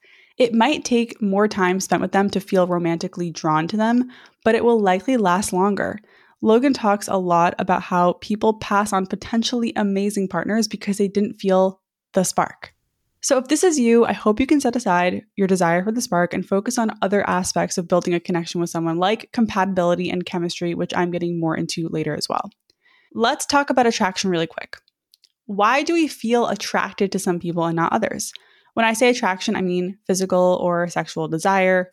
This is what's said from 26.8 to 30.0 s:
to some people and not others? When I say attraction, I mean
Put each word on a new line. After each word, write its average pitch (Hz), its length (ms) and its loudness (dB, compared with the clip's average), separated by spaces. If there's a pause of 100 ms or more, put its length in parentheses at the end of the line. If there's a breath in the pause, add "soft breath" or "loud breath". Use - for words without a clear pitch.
to 196 60 -2
some 175 200 -2
people 170 260 -2
and 165 100 -2
not 165 180 0
others? - 380 -4 (440 loud breath)
When 226 100 2
I 226 80 2
say 247 160 4
attraction, 214 460 0
I 190 60 -2
mean 180 440 -2